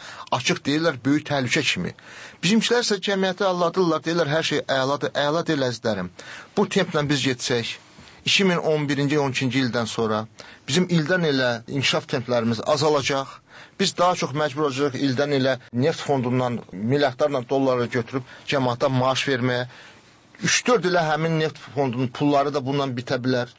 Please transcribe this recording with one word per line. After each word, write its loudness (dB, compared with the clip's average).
açıq 0
deyirlər, 0
böyük 0
təhlükə 0
kimi. -4
Bizimkilər 2
isə -2
cəmiyyəti 0
alladırlar, 0
deyirlər, 0
hər 0
şey 0
əladır, 0
əla 0
deyil, 0
əzizlərim. -4
Bu 2
templə 0
biz 0
getsək, -2
iki 2
min 4
on 0
birinci, 2
on 0
ikinci 0
ildən 0
sonra -2
bizim 0
ildən 2
ilə 2
inkişaf -2
templərimiz 0
azalacaq. 0
Biz 0
daha 4
çox -4
məcbur 0
olacağıq -2
ildən 0
ilə 2
neft 0
fondundan 0
milyardlarla 0
dolları 2
götürüb -4
cəmaata 0
maaş 0
verməyə. 0
Üç-dörd 2
ilə 4
həmin 0
neft -2
fondunun 0
pulları 2
da 0
bundan -2
bitə -4
bilər. 0